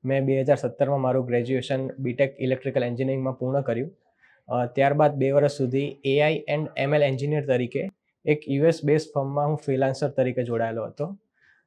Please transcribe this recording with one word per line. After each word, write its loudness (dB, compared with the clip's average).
મેં 0
બે 2
હજાર 4
સત્તરમાં 0
મારું 0
ગ્રેજ્યુએશન -2
બીટેક -2
ઇલેક્ટ્રિકલ -2
એન્જિનિયરિંગમાં -4
પૂર્ણ -2
કર્યું. -4
અ, -2
ત્યારબાદ 2
બે 2
વર્ષ 4
સુધી -2
એ 2
આઈ 2
and -2
એમ 0
એલ 4
એન્જિનિયર 0
તરીકે -2
એક 2
યુ 2
એસ 2
બેઝ 2
ફર્મમાં -2
હું 0
ફ્રીલાન્સર -2
તરીકે -2
જોડાયેલો -4
હતો. -8